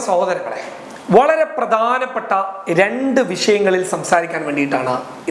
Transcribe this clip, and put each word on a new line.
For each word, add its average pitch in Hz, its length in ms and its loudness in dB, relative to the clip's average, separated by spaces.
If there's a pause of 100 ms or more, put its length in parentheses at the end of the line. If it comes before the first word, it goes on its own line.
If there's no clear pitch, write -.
സഹോദരങ്ങളെ, 175 560 0 (540)
വളരെ 311 280 6 (140)
പ്രധാനപ്പെട്ട 233 760 0 (480)
രണ്ട് 233 400 2 (120)
വിഷയങ്ങളിൽ 190 600 2
സംസാരിക്കാൻ 170 560 0
വേണ്ടിയിട്ടാണ് 139 460 0 (380)